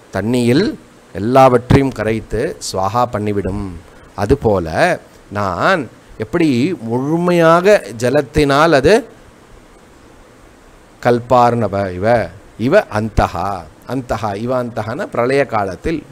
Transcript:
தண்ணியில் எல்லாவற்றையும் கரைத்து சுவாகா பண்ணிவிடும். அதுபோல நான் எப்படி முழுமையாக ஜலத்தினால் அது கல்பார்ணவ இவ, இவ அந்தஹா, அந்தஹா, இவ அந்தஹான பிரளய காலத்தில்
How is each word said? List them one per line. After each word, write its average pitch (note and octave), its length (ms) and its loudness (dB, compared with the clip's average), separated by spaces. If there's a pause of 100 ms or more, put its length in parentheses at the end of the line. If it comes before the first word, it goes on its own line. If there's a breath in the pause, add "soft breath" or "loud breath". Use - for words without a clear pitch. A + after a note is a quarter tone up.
(140)
தண்ணியில் B2 600 0 (380)
எல்லாவற்றையும் B2+ 760 4
கரைத்து A2 680 -4 (140)
சுவாகா G2+ 400 0
பண்ணிவிடும். G2+ 560 -4 (480)
அதுபோல G#2 840 0 (320)
நான் G#2 560 -2 (300)
எப்படி C#3+ 640 0
முழுமையாக E3+ 1040 2 (100)
ஜலத்தினால் C#3 720 2
அது D#3+ 340 4 (2000)
கல்பார்ணவ A#2+ 880 2
இவ, G2+ 360 0 (280)
இவ C#3 260 2 (100)
அந்தஹா, G2+ 680 -2 (260)
அந்தஹா, A#2 480 -6
இவ B2 280 -4
அந்தஹான A#2 420 -8
பிரளய C3 400 0
காலத்தில் G#2+ 680 -6